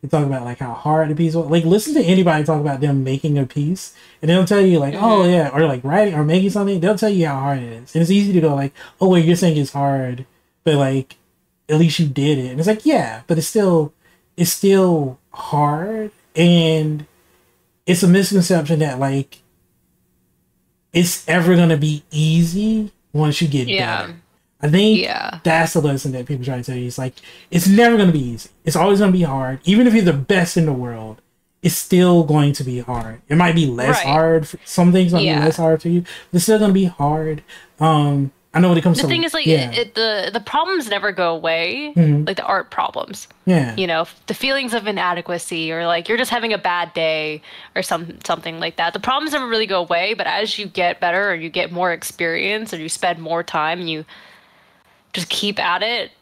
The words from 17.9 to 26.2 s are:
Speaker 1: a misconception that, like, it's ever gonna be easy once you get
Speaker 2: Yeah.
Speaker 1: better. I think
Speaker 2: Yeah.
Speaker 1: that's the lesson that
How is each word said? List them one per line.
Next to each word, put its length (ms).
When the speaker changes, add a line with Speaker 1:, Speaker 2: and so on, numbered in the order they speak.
Speaker 1:
a 60
misconception 720
that, 180
like, 400
it's 360
ever 260
gonna 220
be 340
easy 800
once 280
you 80
get 200
Speaker 2:
Yeah. 340
Speaker 1:
better. 120
I 80
think 320
Speaker 2:
Yeah. 420
Speaker 1:
that's 300
the 80
lesson 320
that 140